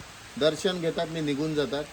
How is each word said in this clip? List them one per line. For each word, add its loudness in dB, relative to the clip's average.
दर्शन 2
घेतात 0
आणि -4
निघून 0
जातात. 0